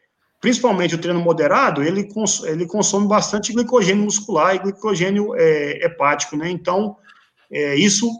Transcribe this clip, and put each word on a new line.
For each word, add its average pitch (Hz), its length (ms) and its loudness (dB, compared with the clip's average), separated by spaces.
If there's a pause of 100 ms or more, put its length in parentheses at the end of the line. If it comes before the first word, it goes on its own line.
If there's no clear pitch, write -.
(400)
principalmente 196 540 2
o 160 40 -4
treino 170 220 -2
moderado, 170 640 2
ele 190 220 -2
cons-, - 400 -4
ele 160 200 -4
consome 202 420 0
bastante 208 460 0
glicogênio 208 520 2
muscular 202 500 0
e 185 60 -2
glicogênio, 196 760 -2
é, 156 500 0
hepático, 147 520 -2
né? 156 120 -4
Então, 185 480 -2 (560)
é, 147 220 -2
isso 202 340 2 (100)